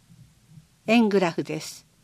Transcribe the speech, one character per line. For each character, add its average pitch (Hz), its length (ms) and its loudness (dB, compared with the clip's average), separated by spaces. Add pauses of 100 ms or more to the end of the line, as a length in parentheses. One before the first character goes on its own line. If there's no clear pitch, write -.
(880)
円 220 200 4
グ 196 120 2
ラ 180 100 0
フ 160 140 -6
で 156 160 -8
す。 - 260 -18 (180)